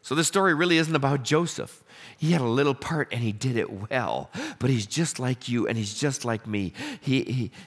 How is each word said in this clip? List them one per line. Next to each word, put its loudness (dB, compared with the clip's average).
So -2
this 4
story 4
really 4
isn't 2
about 2
Joseph. -2
He 2
had 4
a 2
little 4
part -2
and -2
he 2
did -2
it -4
well, -2
but 2
he's 0
just -2
like -2
you 0
and -2
he's -4
just -2
like -2
me. -2
He, 2
he, -2